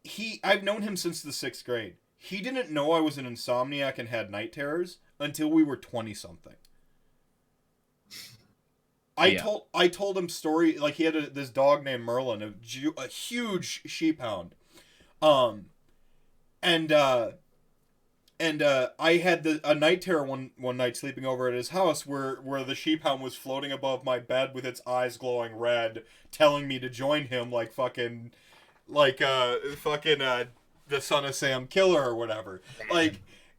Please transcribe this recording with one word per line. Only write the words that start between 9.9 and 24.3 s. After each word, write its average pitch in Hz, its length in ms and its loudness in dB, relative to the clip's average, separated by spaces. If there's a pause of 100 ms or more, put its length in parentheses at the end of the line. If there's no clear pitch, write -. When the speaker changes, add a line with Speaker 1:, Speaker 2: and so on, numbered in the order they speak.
Speaker 1:
him 180 120 -2
story, 160 500 2
like, 143 160 0
he 160 100 0
had 160 100 2
a, 151 140 -2
this 135 220 -10
dog 139 340 4
named 123 200 -6
Merlin, 117 380 -2
a 107 80 -10
ju-, 123 460 -6
a 131 120 -10
huge 226 760 -6
sheep 156 360 -2
hound. 98 340 -6 (640)
Um, 123 460 4 (960)
and, 160 280 2
uh, 131 420 6 (1080)
and, 151 220 0
uh, 135 360 4
I 165 200 6
had 165 240 2
the, 156 200 0
a 151 120 6
night 160 260 4
terror 165 240 0
one, 131 320 -8
one 123 200 -4
night 123 200 0
sleeping 131 300 -8
over 127 200 0
at 123 80 0
his 123 140 -4
house 165 380 2
where, 135 300 -4
where 135 280 -6
the 131 100 -4
sheep 160 280 0
hound 170 200 0
was 127 140 -8
floating 135 340 -6
above 131 320 -4
my 127 160 0
bed 131 360 -2